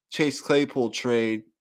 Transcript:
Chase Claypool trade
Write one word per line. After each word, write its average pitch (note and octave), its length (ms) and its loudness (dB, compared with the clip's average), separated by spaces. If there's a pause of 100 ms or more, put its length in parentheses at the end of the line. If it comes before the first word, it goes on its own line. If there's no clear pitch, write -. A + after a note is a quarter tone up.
Chase D3 320 -2
Claypool C#3 480 2
trade A2+ 540 0 (180)